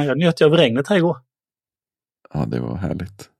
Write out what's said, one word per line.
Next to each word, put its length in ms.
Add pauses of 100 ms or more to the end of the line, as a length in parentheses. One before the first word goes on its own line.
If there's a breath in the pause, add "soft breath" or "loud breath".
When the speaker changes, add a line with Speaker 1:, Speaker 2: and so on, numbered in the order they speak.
Speaker 1:
jag 120
njöt 240
av 120
regnet 340
här 100
igår. 200 (1160)
Speaker 2:
Ja, 120
det 140
var 160
härligt. 540 (100)